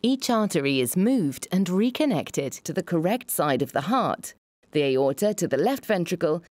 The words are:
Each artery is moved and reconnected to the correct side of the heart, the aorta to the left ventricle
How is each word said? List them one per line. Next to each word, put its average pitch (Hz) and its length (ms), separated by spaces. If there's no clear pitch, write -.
Each 262 260
artery 160 520
is 123 160
moved 190 560
and 185 160
reconnected 190 840
to - 200
the 185 100
correct 175 480
side 143 320
of 127 100
the 139 100
heart, 190 520
the 151 100
aorta 139 500
to 170 160
the 135 80
left 233 300
ventricle 170 560